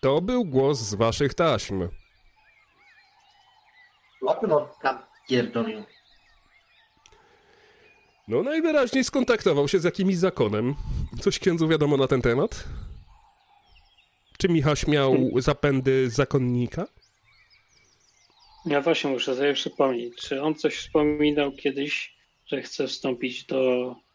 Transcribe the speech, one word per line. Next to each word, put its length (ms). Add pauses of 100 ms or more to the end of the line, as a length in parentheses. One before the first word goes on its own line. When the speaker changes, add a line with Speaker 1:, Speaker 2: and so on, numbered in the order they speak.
Speaker 1:
To 200
był 240
głos 340
z 160
waszych 400
taśm. 540 (2500)
Speaker 2:
O 140
czym 120
on 120 (180)
tam 160 (300)
pierdolił? 560 (2500)
Speaker 1:
No 140
najwyraźniej 600
skontaktował 640
się 120
z 40
jakimś 320
zakonem. 580 (460)
Coś 180
księdzu 300
wiadomo 280
na 100
ten 160
temat? 420 (1700)
Czy 100
Michaś 380
miał 260
Speaker 3:
Hmm. 300
Speaker 1:
zapędy 680
zakonnika? 760 (1800)
Speaker 3:
Ja 140
właśnie 300
muszę 260
sobie 180
przypomnieć, 600
czy 260
on 120
coś 220
wspominał 760
kiedyś, 640 (320)
że 160
chce 240
wstąpić 580
do 500 (200)